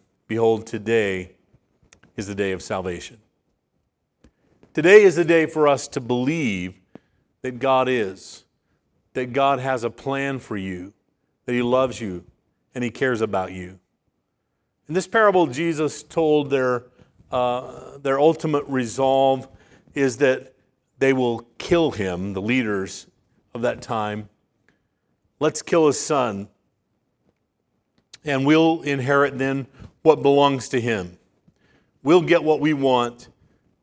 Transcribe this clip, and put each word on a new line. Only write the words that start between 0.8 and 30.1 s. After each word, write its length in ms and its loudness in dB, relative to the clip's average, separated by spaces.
is 100 -10
the 80 -10
day 180 -2
of 100 -8
salvation." 580 -8
Today 300 8
is 140 6
the 80 2
day 200 4
for 240 0
us 200 0
to 120 -8
believe 800 -4
that 160 -8
God 320 2
is, 560 -6
that 220 -8
God 240 2
has 260 -4
a 60 -4
plan 480 -6
for 180 -10
you, 380 -8
that 80 -6
he 80 0
loves 400 0
you, 240 -10
and 80 -6
he 80 -4
cares 300 -2
about 320 -4
you. 260 -14
In 60 -8
this 140 -4
parable, 380 4
Jesus 560 -4
told 460 0
their, 360 -2
uh, 680 -6
their 200 -2
ultimate 480 2
resolve 800 0
is 260 0
that 360 0
they 140 4
will 340 -2
kill 320 2
him, 420 -4
the 80 -6
leaders 680 -4
of 80 -10
that 220 -4
time. 480 -6
"Let's 220 -2
kill 260 2
his 140 2
son, 480 -4
and 220 -2
we'll 360 4
inherit 540 0
then 300 -2
what 220 4